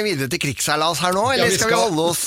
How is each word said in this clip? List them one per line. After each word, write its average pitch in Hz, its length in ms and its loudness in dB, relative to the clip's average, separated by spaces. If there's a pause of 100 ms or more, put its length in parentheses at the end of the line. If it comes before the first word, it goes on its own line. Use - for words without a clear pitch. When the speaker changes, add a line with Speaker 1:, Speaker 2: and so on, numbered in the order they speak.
Speaker 1:
videre 135 240 -2
til 175 140 -4
krigsseilas 151 580 -2
her 180 80 2
nå, 202 160 2
Speaker 2:
Ja, 269 60 2
Speaker 1:
eller 240 180 2
Speaker 2:
vi 175 80 0
Speaker 1:
skal... 226 80 2
vi 226 80 2
Speaker 2:
skal. 233 140 2
Speaker 1:
holde 160 180 2
oss, 170 180 -2